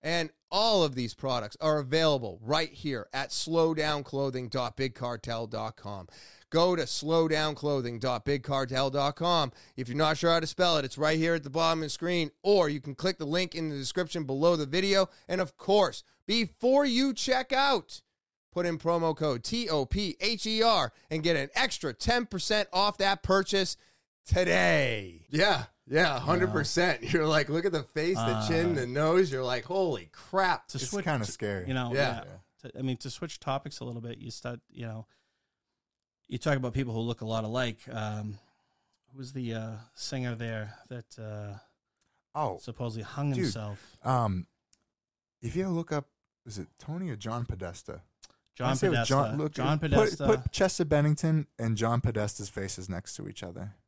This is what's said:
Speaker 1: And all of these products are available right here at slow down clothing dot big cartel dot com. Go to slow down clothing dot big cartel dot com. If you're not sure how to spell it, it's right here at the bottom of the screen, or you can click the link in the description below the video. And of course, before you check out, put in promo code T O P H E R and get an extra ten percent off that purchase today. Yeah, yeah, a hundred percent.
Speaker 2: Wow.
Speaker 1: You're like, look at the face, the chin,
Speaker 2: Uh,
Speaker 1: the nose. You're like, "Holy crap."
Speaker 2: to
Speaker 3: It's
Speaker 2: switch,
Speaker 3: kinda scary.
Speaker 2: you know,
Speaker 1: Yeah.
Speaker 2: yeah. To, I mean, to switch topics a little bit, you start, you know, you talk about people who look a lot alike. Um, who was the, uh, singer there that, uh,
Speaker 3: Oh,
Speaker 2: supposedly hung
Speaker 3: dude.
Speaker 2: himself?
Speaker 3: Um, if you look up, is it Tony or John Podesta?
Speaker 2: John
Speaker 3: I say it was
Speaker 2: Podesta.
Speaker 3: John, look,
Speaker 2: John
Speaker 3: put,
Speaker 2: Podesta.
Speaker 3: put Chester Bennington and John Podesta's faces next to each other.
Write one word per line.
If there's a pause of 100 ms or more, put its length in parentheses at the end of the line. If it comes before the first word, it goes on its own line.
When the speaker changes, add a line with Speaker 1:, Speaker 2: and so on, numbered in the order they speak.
Speaker 1:
And (220)
all
of
these
products
are
available
right
here
at
slow
down
clothing
dot
big
cartel
dot
com. (440)
Go
to
slow
down
clothing
dot
big
cartel
dot
com. (220)
If
you're
not
sure
how
to
spell
it,
it's
right
here
at
the
bottom
of
the
screen, (100)
or
you
can
click
the
link
in
the
description
below
the
video. (200)
And
of
course, (240)
before
you
check
out, (500)
put
in
promo
code
T
O
P
H
E
R (180)
and
get
an
extra
ten
percent
off
that
purchase (480)
today.
Yeah, (240)
yeah,
a
hundred
percent.
Speaker 2:
Wow.
Speaker 1:
You're
like,
look
at
the
face,
the
chin,
Speaker 2:
Uh,
Speaker 1:
the
nose.
You're
like,
"Holy
crap."
Speaker 2:
to
Speaker 3:
It's
Speaker 2:
switch,
Speaker 3:
kinda
scary.
Speaker 2:
you
know,
Speaker 1:
Yeah.
Speaker 2:
yeah.
To,
I
mean,
to
switch
topics
a
little
bit,
you
start, (100)
you
know, (1200)
you
talk
about
people
who
look
a
lot
alike. (120)
Um, (760)
who
was
the,
uh, (240)
singer
there (140)
that,
uh, (760)
Speaker 3:
Oh,
Speaker 2:
supposedly
hung
Speaker 3:
dude.
Speaker 2:
himself?
Speaker 3:
Um, (920)
if
you
look
up, (360)
is
it (120)
Tony
or
John
Podesta? (560)
Speaker 2:
John
Speaker 3:
I
say
it
was
Speaker 2:
Podesta.
Speaker 3:
John,
look,
Speaker 2:
John
Speaker 3:
put,
Speaker 2:
Podesta.
Speaker 3:
put
Chester
Bennington (120)
and
John
Podesta's
faces
next
to
each
other. (140)